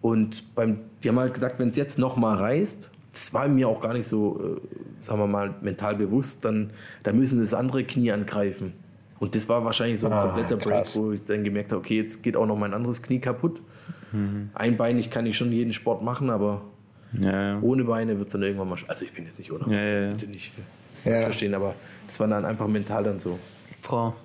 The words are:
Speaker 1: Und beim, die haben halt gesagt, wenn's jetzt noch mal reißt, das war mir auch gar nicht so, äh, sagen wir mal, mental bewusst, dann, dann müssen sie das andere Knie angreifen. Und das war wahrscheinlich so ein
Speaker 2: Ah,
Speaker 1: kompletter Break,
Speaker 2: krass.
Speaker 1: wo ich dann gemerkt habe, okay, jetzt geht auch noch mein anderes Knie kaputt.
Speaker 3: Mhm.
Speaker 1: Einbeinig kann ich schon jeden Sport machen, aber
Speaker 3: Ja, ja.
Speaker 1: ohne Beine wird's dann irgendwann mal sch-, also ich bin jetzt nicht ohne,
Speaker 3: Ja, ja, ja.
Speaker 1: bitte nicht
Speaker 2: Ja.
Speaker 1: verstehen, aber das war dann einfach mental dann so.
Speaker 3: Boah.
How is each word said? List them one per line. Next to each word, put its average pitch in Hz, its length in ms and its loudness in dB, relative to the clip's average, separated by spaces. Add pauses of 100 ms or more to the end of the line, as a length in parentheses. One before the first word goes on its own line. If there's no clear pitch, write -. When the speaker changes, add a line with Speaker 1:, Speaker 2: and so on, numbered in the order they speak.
Speaker 1:
Und 110 540 2
beim, 110 260 2 (220)
die 120 60 2
haben 120 100 6
halt 127 160 2
gesagt, - 240 -2
wenn's 120 180 2
jetzt 143 220 0
noch 127 180 2
mal 110 200 4
reißt, 135 540 0 (220)
das - 220 -2
war 135 140 2
mir 131 200 6
auch 110 120 2
gar 113 120 -2
nicht 120 140 -2
so, - 520 0
äh, - 20 -10 (400)
sagen 107 200 -2
wir 104 60 2
mal, 101 340 0
mental 104 340 -2
bewusst, 104 500 0
dann, 107 260 0 (320)
dann 104 160 2
müssen 131 180 4
sie 117 60 6
das 110 120 2
andere 127 300 0
Knie 123 260 2
angreifen. 101 640 0 (480)
Und 104 160 0
das 107 120 0
war 117 160 4
wahrscheinlich 113 360 0
so 110 80 0
ein 110 40 2
Speaker 2:
Ah, 104 140 4
Speaker 1:
kompletter 113 300 0
Break, 104 220 0
Speaker 2:
krass. - 200 0
Speaker 1:
wo 107 140 0
ich 104 120 -4
dann 104 200 0
gemerkt 104 260 -2
habe, 104 100 0
okay, 110 160 0
jetzt 110 280 -2
geht 120 120 2
auch 110 100 4
noch 107 120 2
mein 101 160 -2
anderes 120 280 -2
Knie 127 180 0
kaputt. 147 400 -2 (500)
Speaker 3:
Mhm. 101 440 -2
Speaker 1:
Einbeinig 117 560 0
kann 117 160 -2
ich 107 100 0
schon 120 160 0
jeden 117 200 2
Sport 104 300 0
machen, 127 280 0
aber 104 320 0 (500)
Speaker 3:
Ja, 95 180 2 (240)
ja. 104 60 -2
Speaker 1:
ohne 123 240 2
Beine 113 340 0
wird's 101 140 -4
dann 101 100 -2
irgendwann 98 280 -2
mal 90 60 -2
sch-, 82 120 -12
also - 160 -6
ich - 80 -16
bin 85 120 -12
jetzt 82 140 -18
nicht - 140 -12
ohne, - 200 -2
Speaker 3:
Ja, 101 80 2
ja, 104 260 0
ja. 104 80 -2
Speaker 1:
bitte 107 120 -6
nicht 98 260 -12 (520)
Speaker 2:
Ja. 117 160 2
Speaker 1:
verstehen, 110 340 0
aber 98 200 -2 (340)
das - 100 -8
war 110 80 2
dann 104 180 2
einfach 110 220 -2
mental 104 380 0
dann 98 160 0
so. 90 180 -4 (500)
Speaker 3:
Boah. 117 260 0 (100)